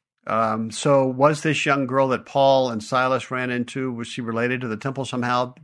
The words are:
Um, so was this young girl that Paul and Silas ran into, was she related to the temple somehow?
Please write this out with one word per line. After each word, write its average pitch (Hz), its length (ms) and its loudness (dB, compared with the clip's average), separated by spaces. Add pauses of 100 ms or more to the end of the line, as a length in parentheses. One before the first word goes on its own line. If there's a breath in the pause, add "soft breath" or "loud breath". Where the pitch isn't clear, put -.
(280)
Um, 110 440 0
so 139 340 4
was 143 360 2
this 151 220 0
young 139 220 0
girl 135 220 2
that 120 180 -2
Paul 135 440 4
and 107 120 -6
Silas 127 480 0
ran 127 200 -4
into, 123 420 -4
was 117 160 -10
she - 120 -10
related 117 400 -2
to 127 60 -8
the 107 100 -4
temple 131 280 -6
somehow? 123 600 -2